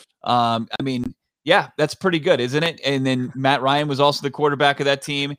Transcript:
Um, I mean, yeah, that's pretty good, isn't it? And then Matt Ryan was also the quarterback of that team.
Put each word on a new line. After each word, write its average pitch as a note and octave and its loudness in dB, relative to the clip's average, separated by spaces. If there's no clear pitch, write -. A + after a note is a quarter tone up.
Um, A#2 0
I - -6
mean, B2+ -4
yeah, E3 2
that's D3+ 0
pretty F3+ -2
good, C#3 2
isn't B2+ -2
it? D#3+ -4
And C3+ 0
then B2+ -2
Matt C3+ 2
Ryan C#3+ 0
was C#3 -2
also C#3+ 2
the C#3 -4
quarterback C#3+ 2
of C#3+ -2
that C#3 0
team. C#3+ -4